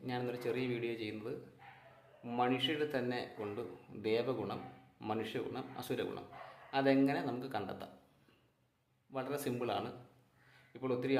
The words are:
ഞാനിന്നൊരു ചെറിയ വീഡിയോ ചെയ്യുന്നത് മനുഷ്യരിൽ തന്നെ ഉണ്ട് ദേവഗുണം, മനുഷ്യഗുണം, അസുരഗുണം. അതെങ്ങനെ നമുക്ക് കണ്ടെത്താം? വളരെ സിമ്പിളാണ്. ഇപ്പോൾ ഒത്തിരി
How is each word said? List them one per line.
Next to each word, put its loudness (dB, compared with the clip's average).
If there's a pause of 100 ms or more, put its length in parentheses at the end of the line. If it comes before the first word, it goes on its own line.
ഞാനിന്നൊരു -2
ചെറിയ 0
വീഡിയോ 0
ചെയ്യുന്നത് -6 (1080)
മനുഷ്യരിൽ 4 (140)
തന്നെ 0 (240)
ഉണ്ട് -2 (460)
ദേവഗുണം, 2 (500)
മനുഷ്യഗുണം, -2 (160)
അസുരഗുണം. -4 (520)
അതെങ്ങനെ 8
നമുക്ക് -4
കണ്ടെത്താം? -4 (1200)
വളരെ -2
സിമ്പിളാണ്. 0 (840)
ഇപ്പോൾ 0
ഒത്തിരി 2